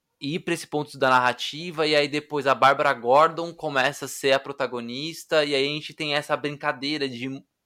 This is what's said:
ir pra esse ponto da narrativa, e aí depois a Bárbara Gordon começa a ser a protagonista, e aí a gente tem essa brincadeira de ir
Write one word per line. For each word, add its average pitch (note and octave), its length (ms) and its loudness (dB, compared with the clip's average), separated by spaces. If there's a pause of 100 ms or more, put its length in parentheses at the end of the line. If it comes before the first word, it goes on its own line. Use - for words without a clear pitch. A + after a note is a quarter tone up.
(200)
ir D3+ 200 -6
pra E3+ 140 -4
esse E3 120 -8
ponto C#3+ 320 -6
da C3 120 4
narrativa, D3 760 0
e D3+ 80 2
aí C#3+ 140 4
depois D3 380 -4
a C3+ 80 6
Bárbara C#3 380 4
Gordon D#3 600 2
começa C#3 520 -2
a - 20 -8
ser C#3 240 0
a C3+ 80 4
protagonista, C3+ 1040 -4
e C#3+ 100 -2
aí C#3 100 2
a C#3+ 40 0
gente D3 260 -8
tem D3+ 200 -4
essa D3 220 -2
brincadeira C#3+ 720 -4
de B2 180 -8
ir C3+ 180 -10 (220)